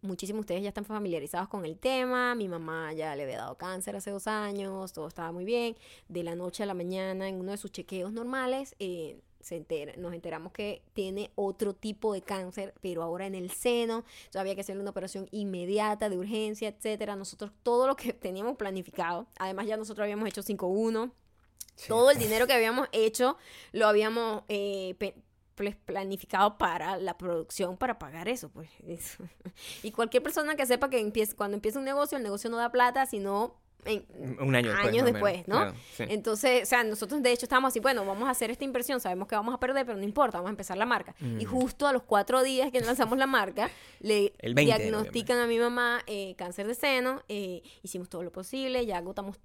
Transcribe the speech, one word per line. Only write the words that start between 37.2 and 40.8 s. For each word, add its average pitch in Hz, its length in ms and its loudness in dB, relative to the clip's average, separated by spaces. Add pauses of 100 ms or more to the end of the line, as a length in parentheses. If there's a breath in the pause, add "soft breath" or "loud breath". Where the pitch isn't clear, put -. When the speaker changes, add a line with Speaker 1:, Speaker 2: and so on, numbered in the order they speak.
Speaker 1:
de 247 100 6
hecho 240 140 0
estábamos 262 220 4
así, 254 120 2
bueno, 240 240 2
vamos 196 240 0
a - 40 4
hacer 240 180 0
esta 254 120 -6
inversión, 254 380 -2
sabemos 185 260 -2
que 220 100 -2
vamos 220 180 0
a 254 40 -6
perder, 262 280 2
pero 233 100 -4
no 196 80 -4
importa, 214 320 4
vamos 180 120 -4
a - 20 -2
empezar 196 260 -6
la 202 80 2